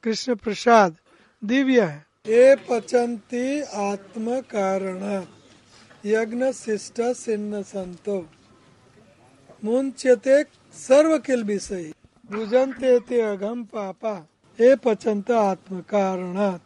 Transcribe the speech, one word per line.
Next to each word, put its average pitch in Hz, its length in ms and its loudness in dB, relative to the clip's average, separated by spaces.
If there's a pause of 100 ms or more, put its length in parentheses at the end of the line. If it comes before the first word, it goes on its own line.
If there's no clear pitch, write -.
कृष्ण 226 320 -2
प्रसाद 208 600 2 (480)
दिव्य 254 360 2
है। 147 240 -4 (220)
"ये 254 280 8
पचंती 247 1040 -4
आत्म 220 800 -6
कारण 190 840 -4 (840)
यज्ञ 226 460 -2
शिष्ट - 500 -8
सिन्न 208 640 -6
संतो 185 640 -8 (1400)
मुंचते 262 800 2 (300)
सर्व 302 460 4
किल 240 240 -2
विषयी 185 500 -6 (380)
भुजन्ते 247 680 0
ते 240 220 -2
अघम 214 420 -6
पापा 202 640 -10 (340)
ये 254 140 8
पचंत 214 560 -2
आत्म 190 480 0
कारणात।" 185 880 -2